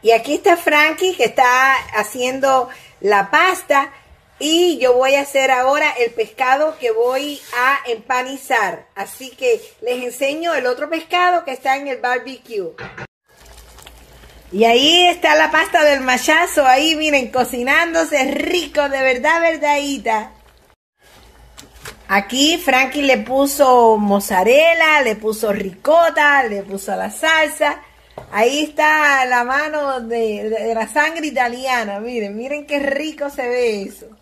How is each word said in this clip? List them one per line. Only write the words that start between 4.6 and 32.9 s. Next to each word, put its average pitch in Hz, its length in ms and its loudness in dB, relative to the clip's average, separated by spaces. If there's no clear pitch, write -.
yo 247 140 2
voy 262 220 4
a 277 60 0
hacer 269 300 0
ahora 277 400 2
el 233 200 -2
pescado 269 680 -2
que 240 120 -2
voy 262 480 -2
a 262 240 0
empanizar. 247 1040 -4
Así 220 340 -14
que 240 320 -2
les 247 220 -6
enseño 285 520 -4
el 254 100 -4
otro 285 240 -4
pescado 349 560 0
que 269 60 -8
está 262 260 -2
en 285 100 -10
el 254 100 -6
barbecue. 240 760 -6
Y 208 140 2
ahí 302 420 4
está 330 280 2
la 311 160 2
pasta 320 340 2
del 277 160 4
machazo, 302 640 2
ahí 294 320 4
miren, 285 340 0
cocinándose 285 1000 0
rico, 311 580 -2
de 269 120 -2
verdad, 262 380 2
verdadita. 285 920 -2
Aquí 262 480 0
Frankie 269 460 0
le 254 160 2
puso 247 800 4
mozzarella, 254 1040 2
le 220 120 0
puso 214 380 -4
ricota, 294 880 2
le 202 200 -6
puso 196 340 -8
la 190 140 -6
salsa. 302 680 0
Ahí 262 320 2
está 302 600 2
la 247 200 0
mano 277 560 -4
de, 226 480 -4
de, 214 180 -4
de 226 80 -2
la 220 120 -4
sangre 311 400 -2
italiana, 247 760 -4
miren, 220 340 -8
miren 285 320 -10
qué 285 120 -4
rico 285 500 -6